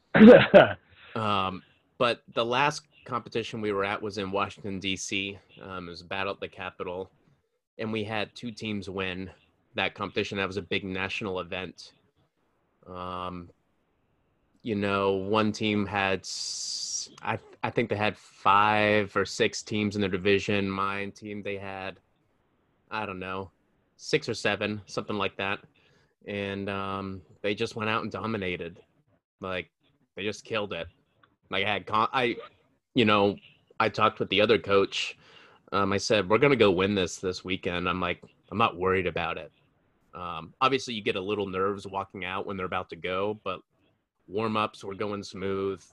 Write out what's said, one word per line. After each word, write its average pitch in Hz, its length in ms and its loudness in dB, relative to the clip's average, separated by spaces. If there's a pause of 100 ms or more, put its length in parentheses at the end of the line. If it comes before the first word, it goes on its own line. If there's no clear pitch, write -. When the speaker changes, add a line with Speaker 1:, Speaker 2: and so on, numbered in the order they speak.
(160)
Speaker 1:
<laughs> 165 600 12 (380)
Speaker 2:
Um, 98 480 -2 (360)
but 117 260 0 (100)
the 120 120 0
last 139 420 0 (180)
competition 117 560 -6
we 107 120 -2
were 98 100 0
at 101 180 -4
was 104 160 -8
in 95 140 -6
Washington, 98 480 -4
D 95 160 -2
C. 98 420 -6 (240)
Um, 90 260 -12
it 87 40 -14
was 82 100 -16
a 87 40 -18
battle 98 280 -6
at - 60 -12
the 92 80 -8
Capitol, 92 640 -10 (640)
and 113 140 -6
we 110 120 -4
had 107 300 -6
two 120 180 -12
teams 104 380 -8
win 92 400 -6 (460)
that 95 180 -2
competition. 101 440 -6
That 98 100 -2
was 95 100 -6
a 98 40 -6
big 98 240 -6
national 95 560 -6
event. 90 520 -12 (920)
Um, 90 640 -10 (1120)
you 113 120 -2
know, 98 380 2
one 104 380 2
team 104 340 -2
had 95 360 -2
s-, - 880 -8 (120)
I, 110 180 -4 (240)
I 117 80 -4
think 117 180 -2
they 107 60 -2
had 104 220 -2
five 104 1000 4
or 98 100 2
six - 380 -2
teams 104 320 -2
in 104 60 0
their 98 80 0
division. 98 600 2
My 98 400 -4
team, 104 340 -12
they 101 140 -6
had, 95 420 -10 (880)
I 107 160 -6
don't 95 140 -10
know, 95 320 -8 (460)
six - 320 -2
or 113 40 -4
seven, 104 520 -2
something 107 320 -6
like 98 200 -2
that. 98 220 -4 (640)
And, 98 440 -6
um, 98 520 -6 (200)
they 104 120 -2
just 113 220 -6
went 110 140 -2
out 110 140 0
and 104 80 -8
dominated. 92 680 -6 (600)
Like, 92 320 -8 (440)
they 95 80 -10
just 104 220 -8
killed 104 280 -4
it. 85 140 -8 (640)
Like, 98 160 0
I 107 80 0
had 95 120 -4
con-, 107 280 0
I, 123 240 0 (560)
you 117 120 6
know, 101 300 6 (440)
I 113 100 4
talked 110 300 2
with 117 100 -2
the 98 120 4
other 110 160 6
coach. - 600 2 (540)
Um, 98 200 2
I 101 60 2
said, 101 320 2
"We're 90 80 6
gonna 143 180 6
go 107 160 6
win 98 240 2
this, 90 220 -2
this 92 260 -6
weekend." 90 460 -4
I'm 90 100 -2
like, 87 240 -4 (280)
"I'm 98 60 -6
not 110 200 0
worried 92 300 0
about 85 300 -4
it." 78 140 -16 (640)
Um, 85 480 -10
obviously, 131 320 0
you 107 80 -6
get 110 140 -2
a 95 60 -4
little 101 260 -2
nerves 98 400 -4
walking 95 380 -8
out 95 200 -8
when 98 120 -8
they're 92 80 -4
about 92 260 -6
to 85 40 -12
go, 95 480 -4
but 90 180 -8 (640)
warm-ups 107 560 -4
were 98 120 -10
going 101 280 -6
smooth. 98 680 -4